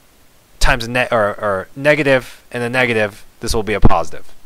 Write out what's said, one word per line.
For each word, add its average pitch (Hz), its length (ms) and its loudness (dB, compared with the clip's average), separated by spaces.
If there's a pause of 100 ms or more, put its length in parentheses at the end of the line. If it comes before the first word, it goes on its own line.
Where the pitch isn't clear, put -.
(600)
times 131 260 2
a 117 40 -10
ne-, 123 200 -2
or, 107 180 0
or 101 460 -6
negative 139 800 0
and 120 100 -6
a 120 60 -4
negative, 117 560 -2 (160)
this 117 140 -6
will 113 80 0
be 104 120 -4
a 98 60 -4
positive. - 520 4 (140)